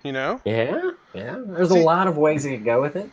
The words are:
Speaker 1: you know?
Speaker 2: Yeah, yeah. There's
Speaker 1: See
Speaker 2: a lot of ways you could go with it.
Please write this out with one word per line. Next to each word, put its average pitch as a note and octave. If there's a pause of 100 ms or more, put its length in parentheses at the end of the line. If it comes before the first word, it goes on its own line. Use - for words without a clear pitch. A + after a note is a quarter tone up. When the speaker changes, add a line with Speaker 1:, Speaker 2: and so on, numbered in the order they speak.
Speaker 1:
you C#3+
know? C#3
Speaker 2:
Yeah, C#3+ (240)
yeah. F3+ (100)
There's F3
Speaker 1:
See F#3
Speaker 2:
a E3
lot F3
of E3
ways D3+
you C#3
could G#2+
go A#2
with D3
it. G#3